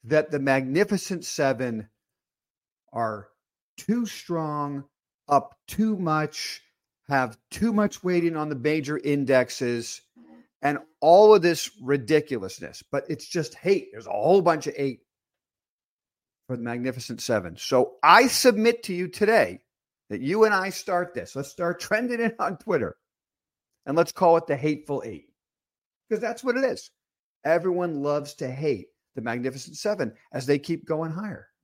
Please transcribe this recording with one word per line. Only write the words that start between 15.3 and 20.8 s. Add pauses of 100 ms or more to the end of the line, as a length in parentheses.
for
the
Magnificent
Seven.
So
I
submit
to
you
today (480)
that
you
and
I
start